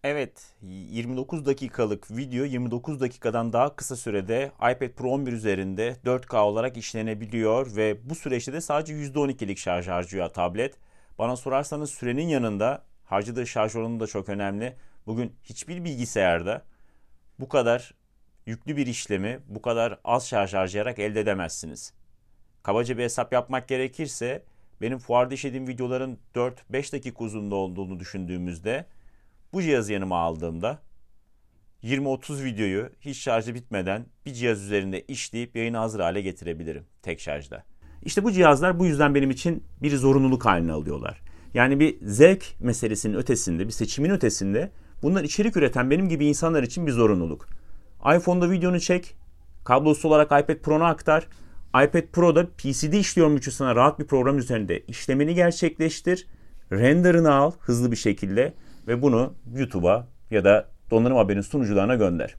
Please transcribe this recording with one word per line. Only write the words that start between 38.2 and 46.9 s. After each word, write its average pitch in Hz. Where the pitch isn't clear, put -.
bu 226
cihazlar 170
bu 185
yüzden 147
benim 139
için 160
bir 143
zorunluluk 131
haline 85
alıyorlar. 76
Yani 131
bir 156
zevk 143
meselesinin 110
ötesinde, 95
bir 110
seçimin 131
ötesinde, 117
bunlar 170
içerik 208
üreten 131
benim 180
gibi 147
insanlar 147
için 160
bir 139